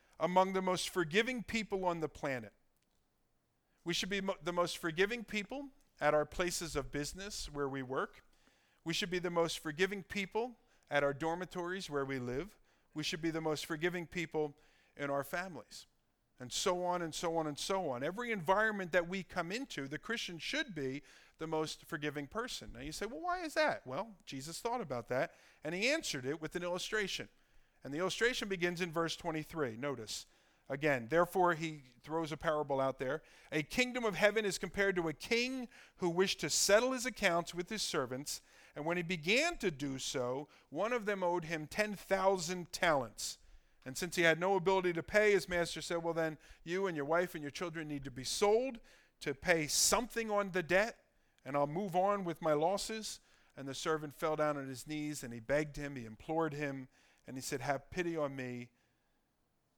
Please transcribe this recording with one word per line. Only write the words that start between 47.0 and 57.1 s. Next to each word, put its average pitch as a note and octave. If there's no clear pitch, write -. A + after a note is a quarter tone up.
wife E3+
and D#3
your C#3+
children E3
need C#3+
to C3+
be B2
sold A3+
to C#3+
pay E3
something A3
on G3+
the F3
debt, F#3
and C3+
I'll C#3+
move E3+
on G3
with E3+
my D#3
losses.' G3
And C#3
the C3
servant D#3
fell D#3
down D3+
on C3+
his C3
knees, D3+
and A#2+
he A#2+
begged C#3+
him, C#3+
he A#2+
implored D#3
him, C3+